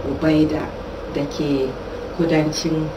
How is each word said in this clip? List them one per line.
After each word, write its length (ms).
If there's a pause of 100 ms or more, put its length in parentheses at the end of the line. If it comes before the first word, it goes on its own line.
Ubaida, 600 (500)
da 140
ke 420 (480)
kudancin 680 (100)